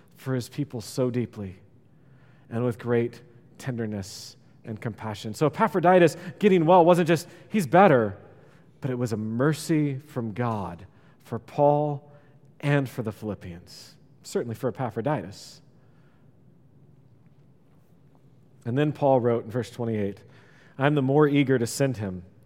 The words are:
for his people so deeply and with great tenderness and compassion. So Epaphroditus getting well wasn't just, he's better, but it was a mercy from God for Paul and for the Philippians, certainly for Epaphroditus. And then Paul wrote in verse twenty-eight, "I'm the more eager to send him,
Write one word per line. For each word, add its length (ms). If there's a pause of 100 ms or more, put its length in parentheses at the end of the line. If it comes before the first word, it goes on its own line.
(160)
for 180
his 140
people 320
so 300
deeply 480 (920)
and 140
with 160
great 420 (360)
tenderness 800 (280)
and 180
compassion. 520
So 140
Epaphroditus 680 (220)
getting 260
well 180
wasn't 240
just, 200 (220)
he's 160
better, 520 (640)
but 100
it 60
was 160
a 40
mercy 920
from 260
God 520 (380)
for 160
Paul 680 (500)
and 300
for 120
the 100
Philippians, 840 (280)
certainly 320
for 140
Epaphroditus. 920 (3000)
And 120
then 140
Paul 300
wrote 240
in 60
verse 180
twenty-eight, 500 (580)
"I'm 180
the 60
more 280
eager 280
to 80
send 300
him, 280 (220)